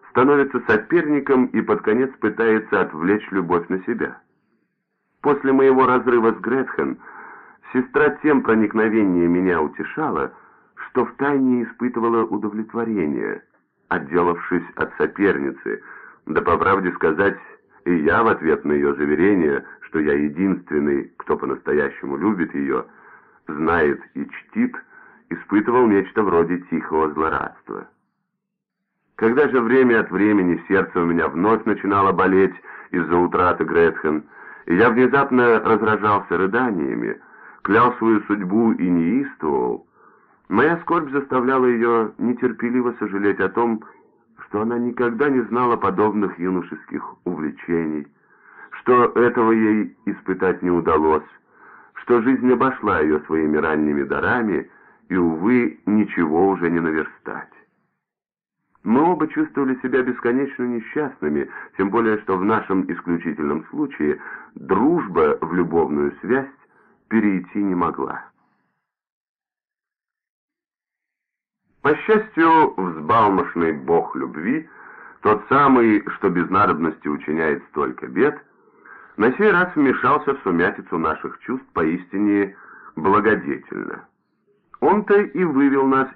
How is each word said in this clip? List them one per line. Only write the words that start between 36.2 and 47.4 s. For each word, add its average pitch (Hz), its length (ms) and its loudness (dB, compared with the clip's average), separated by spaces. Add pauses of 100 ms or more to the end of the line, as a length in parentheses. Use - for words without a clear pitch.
рыданиями, 87 800 -2 (420)
клял 117 320 2
свою 113 340 2
судьбу 104 460 0
и 90 140 -2
неистовал, 82 1000 -2 (600)
моя 139 340 2
скорбь 165 280 -2
заставляла 131 560 0
её 117 520 2
нетерпеливо 120 840 -2
сожалеть 98 400 -2
о 95 80 0
том, 117 340 -2 (640)
что 104 140 -4
она 117 180 -2
никогда 123 500 -2
не 131 180 2
знала 120 280 0
подобных 98 640 0
юношеских 85 640 -4 (220)
увлечений, 78 840 -4 (640)